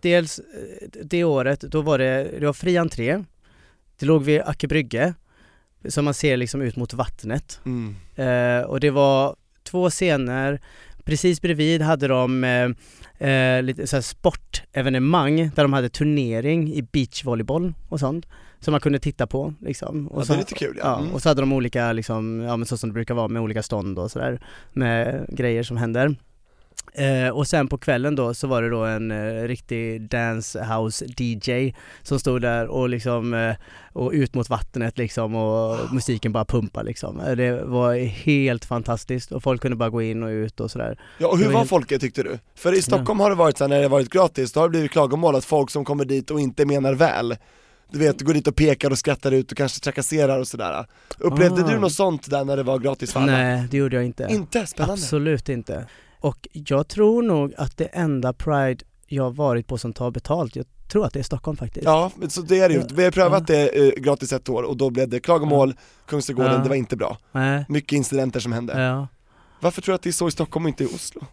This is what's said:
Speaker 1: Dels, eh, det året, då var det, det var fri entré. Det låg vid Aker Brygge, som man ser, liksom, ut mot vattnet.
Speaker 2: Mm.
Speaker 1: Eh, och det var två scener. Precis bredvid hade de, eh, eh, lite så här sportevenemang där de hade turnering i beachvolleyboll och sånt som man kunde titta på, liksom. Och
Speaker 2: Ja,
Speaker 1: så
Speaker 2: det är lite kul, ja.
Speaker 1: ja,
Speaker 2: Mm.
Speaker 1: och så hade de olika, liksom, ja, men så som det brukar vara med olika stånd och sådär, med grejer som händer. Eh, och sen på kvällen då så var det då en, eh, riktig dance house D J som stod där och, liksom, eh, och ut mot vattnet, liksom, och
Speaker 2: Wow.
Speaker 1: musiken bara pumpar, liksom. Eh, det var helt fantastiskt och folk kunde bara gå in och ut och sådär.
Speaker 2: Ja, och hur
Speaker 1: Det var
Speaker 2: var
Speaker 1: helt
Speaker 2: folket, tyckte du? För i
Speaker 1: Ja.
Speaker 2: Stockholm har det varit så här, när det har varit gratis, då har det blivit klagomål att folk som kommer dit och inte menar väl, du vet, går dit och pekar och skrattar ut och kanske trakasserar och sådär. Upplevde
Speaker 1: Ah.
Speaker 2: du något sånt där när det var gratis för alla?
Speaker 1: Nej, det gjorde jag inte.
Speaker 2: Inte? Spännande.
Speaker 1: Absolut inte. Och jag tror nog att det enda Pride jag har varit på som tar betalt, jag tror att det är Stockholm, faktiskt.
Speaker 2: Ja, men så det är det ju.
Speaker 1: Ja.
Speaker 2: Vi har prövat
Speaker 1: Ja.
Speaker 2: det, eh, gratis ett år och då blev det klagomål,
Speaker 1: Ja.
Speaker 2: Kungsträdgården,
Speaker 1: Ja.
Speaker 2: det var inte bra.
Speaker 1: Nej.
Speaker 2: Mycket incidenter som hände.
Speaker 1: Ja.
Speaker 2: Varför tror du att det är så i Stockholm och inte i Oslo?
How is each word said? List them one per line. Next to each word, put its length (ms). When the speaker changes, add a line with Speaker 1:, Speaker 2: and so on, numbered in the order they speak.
Speaker 1:
Dels, 380
eh, 500
det 200
året, 360
då 220
var 160
det, 320
det 60
var 60
fri 240
entré. 480
Det 80
låg 180
vid 160
Aker 280
Brygge, 460
som 160
man 100
ser, 220
liksom, 260
ut 140
mot 180
vattnet. 720
Speaker 2:
Mm. 300
Speaker 1:
Eh, 500
och 140
det 100
var 460
två 280
scener. 680
Precis 380
bredvid 400
hade 260
de, 360
eh, 840
eh, 320
lite 240
så 100
här 60
sportevenemang 1500
där 80
de 100
hade 160
turnering 840
i 80
beachvolleyboll 920
och 120
sånt 260
som 120
man 80
kunde 180
titta 280
på, 340
liksom. 480
Och 120
Speaker 2:
Ja, 40
Speaker 1:
så 80
Speaker 2:
det 40
är 20
lite 160
kul, 240
ja. 80
Speaker 1:
ja, 120
Speaker 2:
Mm. 160
Speaker 1:
och 80
så 60
hade 140
de 100
olika, 400
liksom, 480
ja, 160
men 100
så 100
som 140
det 40
brukar 200
vara 140
med 140
olika 200
stånd 360
och 120
sådär, 300
med 560
grejer 340
som 140
händer. 400
Eh, 340
och 180
sen 220
på 100
kvällen 380
då 180
så 120
var 160
det 80
då 140
en, 260
eh, 320
riktig 680
dance 560
house 420
D 260
J 320
som 180
stod 220
där 240
och, 220
liksom, 460
eh, 200
och 200
ut 220
mot 160
vattnet, 480
liksom, 360
och 340
Speaker 2:
Wow. 160
Speaker 1:
musiken 380
bara 120
pumpar, 400
liksom. 360
Eh, 160
det 280
var 320
helt 680
fantastiskt 680
och 100
folk 200
kunde 140
bara 140
gå 120
in 200
och 60
ut 320
och 100
sådär. 300
Speaker 2:
Ja, 100
och 100
hur 60
Speaker 1:
Det 40
var 40
Speaker 2:
var 80
Speaker 1:
helt 100
Speaker 2:
folket, 300
tyckte 220
du? 160
För 180
i 40
Speaker 1:
Ja. 60
Speaker 2:
Stockholm 380
har 100
det 60
varit 220
så 60
här, 40
när 80
det 80
har 60
varit 200
gratis, 420
då 80
har 80
det 20
blivit 200
klagomål 460
att 80
folk 260
som 140
kommer 200
dit 260
och 100
inte 260
menar 280
väl, 420
du 60
vet, 220
går 140
dit 120
och 100
pekar 340
och 80
skrattar 340
ut 200
och 60
kanske 220
trakasserar 580
och 100
sådär. 380
Upplevde 460
Speaker 1:
Ah. 40
Speaker 2:
du 100
något 140
sånt 380
där 140
när 120
det 60
var 160
gratis 340
för 80
alla? 120
Speaker 1:
Nej, 380
det 60
gjorde 200
jag 80
inte. 260
Speaker 2:
Inte? 360
Spännande. 260
Speaker 1:
Absolut 560
inte. 380
Och 300
jag 360
tror 340
nog 340
att 200
det 80
enda 480
Pride 520
jag 180
har 60
varit 360
på 120
som 140
tar 180
betalt, 460
jag 100
tror 180
att 60
det 60
är 40
Stockholm, 340
faktiskt. 280
Speaker 2:
Ja, 320
men 140
så 120
det 180
är 80
det 60
ju. 60
Speaker 1:
Ja. 140
Speaker 2:
Vi 100
har 60
prövat 380
Speaker 1:
Ja. 60
Speaker 2:
det, 320
eh, 60
gratis 300
ett 160
år 140
och 140
då 140
blev 180
det 120
klagomål, 560
Speaker 1:
Ja. 60
Speaker 2:
Kungsträdgården, 460
Speaker 1:
Ja. 60
Speaker 2:
det 100
var 80
inte 200
bra. 220
Speaker 1:
Nej. 360
Speaker 2:
Mycket 280
incidenter 440
som 120
hände. 300
Speaker 1:
Ja. 260
Speaker 2:
Varför 220
tror 100
du 40
att 60
det 80
är 20
så 160
i 20
Stockholm 340
och 40
inte 160
i 20
Oslo? 360